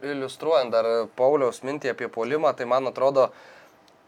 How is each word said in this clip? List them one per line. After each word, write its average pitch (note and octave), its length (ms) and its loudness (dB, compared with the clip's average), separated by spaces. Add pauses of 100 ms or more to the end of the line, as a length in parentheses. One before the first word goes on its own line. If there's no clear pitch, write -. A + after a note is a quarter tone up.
(140)
iliustruojant C3+ 580 -2
dar A2+ 160 2 (280)
Pauliaus C3 500 2
mintį C#3 280 -4
apie A#2 180 -8
puolimą, C#3 440 0
tai B2 120 -8
man B2+ 220 2
atrodo, C3 400 2 (760)